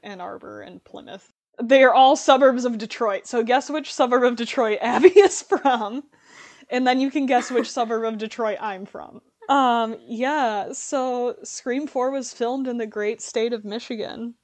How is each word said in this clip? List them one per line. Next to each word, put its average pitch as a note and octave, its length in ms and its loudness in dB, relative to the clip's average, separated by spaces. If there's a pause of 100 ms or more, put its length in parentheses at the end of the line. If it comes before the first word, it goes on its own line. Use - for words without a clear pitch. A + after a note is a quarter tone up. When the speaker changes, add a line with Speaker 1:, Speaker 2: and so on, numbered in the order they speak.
Speaker 1:
Ann G3 180 -16
Arbor - 400 -14
and F#3 220 -20
Plymouth. - 500 -20 (280)
They C4 220 6
are B3+ 100 8
all C4 220 8
suburbs C4 500 4
of A#3 120 -4
Detroit, A3 500 -6
so A#3+ 160 -2
guess B3 280 0
which D4 200 -6
suburb B3+ 320 2
of B3 120 2
Detroit A3+ 440 -2
<laughs> - 40 -6
Abby B3 260 6
is F#4+ 320 6
from, B3 640 -2 (680)
and B3+ 160 -2
then B3+ 160 2
you C4+ 80 0
can C#4 160 -2
guess B3 240 0
which B3 220 -2
Speaker 2:
<laughs> - 0 -
Speaker 1:
suburb A3+ 340 -2
of A3 140 -6
Detroit A3 420 -6
I'm G3+ 240 -10
from. - 360 -18 (280)
Um, A#3 480 2 (100)
yeah, A#3+ 640 -2
so B3+ 720 -4
Scream C4+ 420 -6
Four C4 260 -2
was C4+ 200 -6
filmed B3+ 360 -4
in A#3+ 100 -4
the A3+ 100 -6
great G#3+ 340 -6
state A#3 300 -4
of A3 140 -6
Michigan. A#3 800 -10